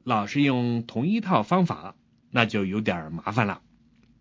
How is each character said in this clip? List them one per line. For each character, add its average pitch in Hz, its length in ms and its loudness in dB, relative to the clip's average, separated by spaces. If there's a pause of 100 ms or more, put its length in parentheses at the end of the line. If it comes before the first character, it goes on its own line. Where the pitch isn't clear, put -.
老 110 220 0
是 143 160 0
用 120 420 0
同 117 220 -4
一 220 140 0
套 185 220 2
方 180 220 2
法， - 320 -6 (340)
那 123 140 4
就 107 200 0
有 95 160 -2
点 87 320 -4
麻 82 200 -6
烦 113 140 2
了， 101 160 -6 (580)